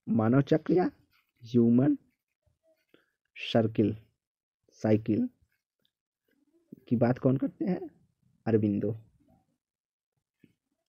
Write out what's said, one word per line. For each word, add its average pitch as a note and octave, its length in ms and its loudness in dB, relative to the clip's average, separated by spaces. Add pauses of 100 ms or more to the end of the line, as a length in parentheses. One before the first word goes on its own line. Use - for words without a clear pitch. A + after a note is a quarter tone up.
मानव A2+ 320 2
चक्र D#3 320 0
या F4 180 2 (520)
human A#2+ 540 2 (1400)
circle, A2 600 0 (760)
cycle A2 580 -2 (1600)
की B2+ 80 -4
बात A#2+ 240 0
कौन C3 180 0
करते - 280 -6
हैं? - 340 -8 (500)
अरबिंदो। G#2+ 460 -2 (1900)